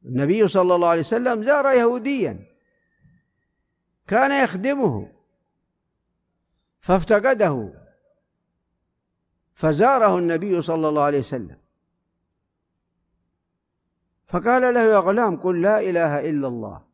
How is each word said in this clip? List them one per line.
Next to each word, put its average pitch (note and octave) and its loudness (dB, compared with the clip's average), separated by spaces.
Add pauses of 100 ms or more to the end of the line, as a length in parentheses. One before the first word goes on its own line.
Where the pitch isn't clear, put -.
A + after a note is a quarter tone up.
النبي D3 0
صلى F3+ 2
الله F3 2
عليه E3+ 2
وسلم A3+ -4
زار C#4 0
يهوديا A#3+ 0 (1600)
كان C4+ 2
يخدمه F#3+ -2 (1700)
فافتقده، F#3+ 0 (1800)
فزاره G3 2
النبي E3+ -2
صلى D#3+ -2
الله D3+ 0
عليه C#3+ 0
وسلم B2 -10 (2750)
فقال A#3+ 0
له: A#3+ 2
"يا A3 4
غلام، F#3+ 0
قل F3+ -2
لا G#3+ 2
إله E3 -2
إلا C#3 -4
الله." G#2+ -10 (120)